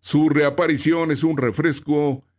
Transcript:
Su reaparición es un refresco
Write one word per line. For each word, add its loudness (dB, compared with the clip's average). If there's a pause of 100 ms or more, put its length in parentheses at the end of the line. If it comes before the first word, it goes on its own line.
Su 0
reaparición 0
es -2
un 0
refresco -2 (140)